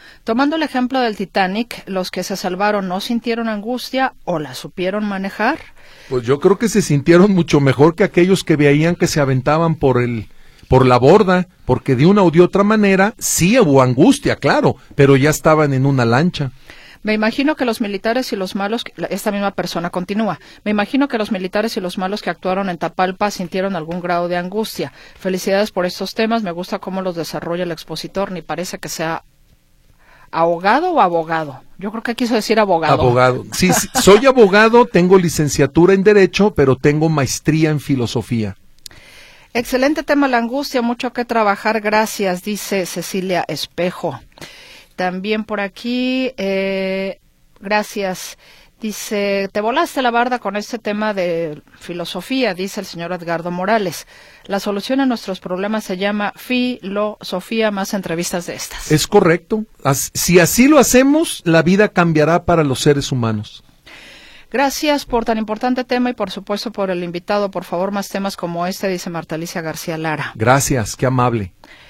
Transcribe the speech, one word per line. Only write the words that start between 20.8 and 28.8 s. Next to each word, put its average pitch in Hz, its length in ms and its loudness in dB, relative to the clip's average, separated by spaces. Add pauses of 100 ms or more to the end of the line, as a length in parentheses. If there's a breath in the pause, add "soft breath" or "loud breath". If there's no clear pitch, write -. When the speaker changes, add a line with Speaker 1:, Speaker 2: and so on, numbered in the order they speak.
Speaker 1:
que 240 80 -4
los 214 120 -4
militares 208 460 -4
y 208 60 -4
los 175 160 -6
malos 196 240 -6
que - 80 -6
actuaron 185 400 -4
en 175 80 -8
Tapalpa 185 540 -2
sintieron 190 440 -6
algún 170 240 -6
grado 175 300 -2
de 175 80 -2
angustia. 180 560 -6 (260 loud breath)
Felicidades 190 520 -2
por 180 140 -4
estos 190 280 -8
temas, 226 280 -2
me 185 100 -6
gusta 180 280 -8
cómo 190 220 -8
los 180 160 -4
desarrolla 165 460 -6
el 175 100 -6
expositor, 170 580 -8
ni 175 100 -10
parece 175 380 -8
que - 80 -14